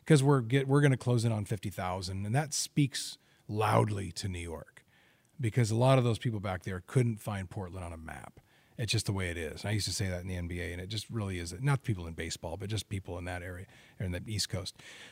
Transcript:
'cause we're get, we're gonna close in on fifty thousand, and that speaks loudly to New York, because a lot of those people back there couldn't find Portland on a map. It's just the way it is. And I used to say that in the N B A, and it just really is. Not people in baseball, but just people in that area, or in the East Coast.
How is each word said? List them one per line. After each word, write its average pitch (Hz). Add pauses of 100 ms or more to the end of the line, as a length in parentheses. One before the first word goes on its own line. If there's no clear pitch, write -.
'cause 151
we're 139
get, 131
we're 139
gonna 139
close 123
in 117
on 107
fifty 107
thousand, 95
and 107
that 143
speaks - (280)
loudly 107
to -
New 90
York, 82 (560)
because 117
a 110
lot 131
of 127
those 117
people 110
back 92
there 92
couldn't 117
find 95
Portland 92
on 87
a 82
map. 80 (360)
It's 107
just 110
the 110
way 95
it 82
is. 78
And 101
I -
used 101
to 95
say 98
that 87
in 90
the 92
N 87
B 87
A, 87
and 87
it 92
just 104
really 98
is. 87
Not 139
people 87
in 82
baseball, 82
but 101
just 104
people 95
in 87
that 90
area, 90 (340)
or 95
in 90
the 87
East 104
Coast. - (380)